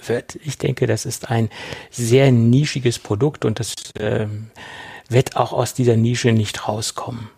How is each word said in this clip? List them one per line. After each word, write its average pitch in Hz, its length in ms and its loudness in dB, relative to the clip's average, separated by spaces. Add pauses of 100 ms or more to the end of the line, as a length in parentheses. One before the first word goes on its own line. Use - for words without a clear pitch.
wird. - 380 -4
Ich 143 140 -8
denke, 131 280 0
das 110 200 -2
ist - 260 -8
ein 113 180 2 (420)
sehr 123 420 4
nischiges 123 640 4
Produkt 127 460 -2
und 113 160 -2
das, - 120 -6 (240)
ähm, 110 540 -4 (560)
wird 120 300 2
auch 123 160 0
aus 123 200 0
dieser 120 220 4
Nische 117 380 2
nicht 110 340 0
rauskommen. 110 720 -6